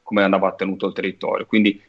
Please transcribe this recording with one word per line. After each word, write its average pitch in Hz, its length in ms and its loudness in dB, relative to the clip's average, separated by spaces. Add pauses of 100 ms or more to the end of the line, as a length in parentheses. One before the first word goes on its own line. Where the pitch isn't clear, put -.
come 104 200 0
andava 95 300 2
tenuto 95 340 -4
il - 60 -6
territorio, 98 520 -4
quindi 104 440 2